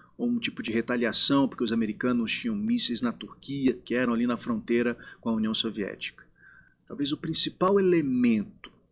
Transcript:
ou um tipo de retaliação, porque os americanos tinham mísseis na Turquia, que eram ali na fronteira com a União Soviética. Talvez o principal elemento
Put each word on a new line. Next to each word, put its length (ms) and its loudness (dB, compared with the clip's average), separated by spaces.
ou 100 -2
um 100 0
tipo 240 -6
de 80 -6
retaliação, 800 2
porque 160 -6
os 80 0
americanos 580 0
tinham 240 -4
mísseis 480 0
na 120 -2
Turquia, 720 -2
que 100 -2
eram 180 2
ali 140 2
na 80 0
fronteira 640 0
com 80 -4
a 40 2
União 200 0
Soviética. 720 -6
Talvez 280 -4
o 40 -2
principal 640 2
elemento 880 2